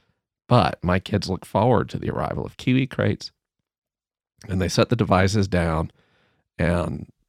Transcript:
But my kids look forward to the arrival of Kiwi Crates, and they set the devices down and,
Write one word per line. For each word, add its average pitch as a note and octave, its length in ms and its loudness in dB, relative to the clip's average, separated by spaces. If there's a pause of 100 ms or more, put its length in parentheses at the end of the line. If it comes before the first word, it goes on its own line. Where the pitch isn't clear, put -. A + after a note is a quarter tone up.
(480)
But A2+ 360 2
my F2+ 140 2
kids - 320 -4
look F2+ 160 -6
forward A2 440 2
to - 100 -8
the - 100 -6
arrival - 360 -4
of - 120 -16
Kiwi C3 300 0
Crates, - 440 -2 (1160)
and F#2 100 -2
they F2 100 0
set - 200 2
the A#2+ 60 2
devices G2 520 2
down E2+ 440 0 (680)
and, E2+ 540 -2 (180)